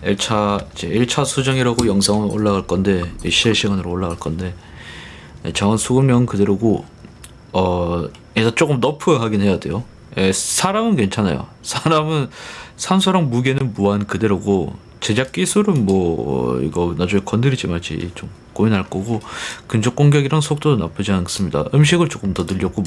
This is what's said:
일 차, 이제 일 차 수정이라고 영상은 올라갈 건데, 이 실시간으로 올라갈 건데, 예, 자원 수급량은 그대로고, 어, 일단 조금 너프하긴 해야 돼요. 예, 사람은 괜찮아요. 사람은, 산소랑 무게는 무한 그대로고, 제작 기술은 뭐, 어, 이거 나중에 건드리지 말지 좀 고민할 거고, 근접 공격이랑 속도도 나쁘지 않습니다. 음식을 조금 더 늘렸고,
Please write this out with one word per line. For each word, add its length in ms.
일 100
차, 460
이제 140
일 200
차 180
수정이라고 600
영상은 460
올라갈 340
건데, 380
이 40
실시간으로 640
올라갈 260
건데, 380
예, 80
자원 260
수급량은 480
그대로고, 600
어, 560
일단 220
조금 240
너프하긴 640
해야 180
돼요. 240
예, 160
사람은 640
괜찮아요. 520
사람은, 680
산소랑 540
무게는 460
무한 300
그대로고, 720
제작 320
기술은 540
뭐, 720
어, 40
이거 360
나중에 260
건드리지 440
말지 480
좀 140
고민할 360
거고, 320
근접 280
공격이랑 460
속도도 420
나쁘지 280
않습니다. 600
음식을 360
조금 240
더 100
늘렸고, 440